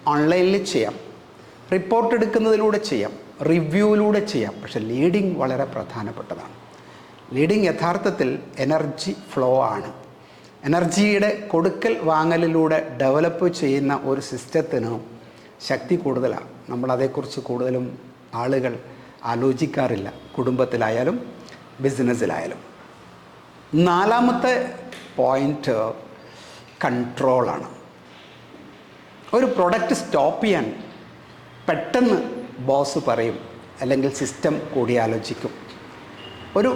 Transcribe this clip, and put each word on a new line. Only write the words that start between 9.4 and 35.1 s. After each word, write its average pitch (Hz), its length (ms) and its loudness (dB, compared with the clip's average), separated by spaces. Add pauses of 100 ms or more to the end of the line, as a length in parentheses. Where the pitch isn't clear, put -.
ആണ്. 101 160 -6 (800)
എനർജിയുടെ 196 640 4 (220)
കൊടുക്കൽ 185 420 2 (180)
വാങ്ങലിലൂടെ 160 680 4 (220)
ഡെവലപ്പ് 156 460 2 (140)
ചെയ്യുന്ന 139 320 2 (160)
ഒരു 135 120 0 (100)
സിസ്റ്റത്തിന് 131 600 -2 (800)
ശക്തി 139 340 0
കൂടുതലാണ്. 123 460 -2 (220)
നമ്മളതേക്കുറിച്ച് 127 760 -2
കൂടുതലും 127 380 -2 (560)
ആളുകൾ 127 320 0 (580)
ആലോചിക്കാറില്ല, 127 760 0 (280)
കുടുംബത്തിലായാലും 123 840 0 (640)
ബിസിനസ്സിലായാലും. 117 800 0 (1300)
നാലാമത്തെ 233 680 4 (640)
പോയിന്റ് 135 580 2 (1080)
കൺട്രോളാണ്. 123 840 0 (1700)
ഒരു 254 100 4 (100)
പ്രൊഡക്റ്റ് 185 440 2
സ്റ്റോപ്പ് 147 440 0
ചെയ്യാൻ 170 200 2 (1040)
പെട്ടെന്ന് 214 500 2 (520)
ബോസ് 139 380 2
പറയും, 113 300 0 (440)
അല്ലെങ്കിൽ 135 280 2 (120)
സിസ്റ്റം 147 340 0 (180)
കൂടിയാലോചിക്കും. 113 800 0 (1080)